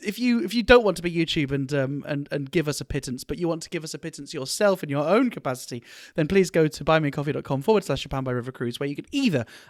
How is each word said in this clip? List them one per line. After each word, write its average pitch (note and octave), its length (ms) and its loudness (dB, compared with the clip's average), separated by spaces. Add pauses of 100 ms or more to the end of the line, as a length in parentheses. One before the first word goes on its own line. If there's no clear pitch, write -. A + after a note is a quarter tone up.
if G3+ 140 -4
you, A#3+ 260 2
if G3+ 120 -4
you A#3 80 2
don't B3 200 8
want F#3+ 140 2
to E3 60 -10
be F3 80 -2
YouTube E3 400 0
and, C#3 200 -2
um, C#3 360 -2
and, C#3+ 240 -4
and C#3+ 180 -4
give D#3 180 0
us D3 140 -4
a C#3 40 -8
pittance, C3 380 -6
but D3+ 140 -8
you E3+ 100 -2
want E3 140 -2
to - 80 -14
give E3 140 -8
us D#3+ 100 -10
a D3 60 -10
pittance D3 340 -12
yourself F3+ 500 0
in D#3+ 60 -8
your C#3+ 180 0
own A#3 220 4
capacity, B2+ 540 -6 (320)
then D#3+ 120 2
please F#3+ 220 4
go D#3+ 180 4
to D3 160 -6
buy D#3+ 160 4
me D3+ 100 0
a - 20 -6
coffee D3 200 -4
dot C#3 120 -4
com C#3 180 -4
forward G#3 220 2
slash C3+ 180 -4
Japan C3+ 220 -6
by C3 80 -4
River B2 200 -4
Cruise, A#2+ 280 -6
where C#3+ 100 -4
you C#3+ 60 -6
can - 160 -12
either, G3 340 2 (240)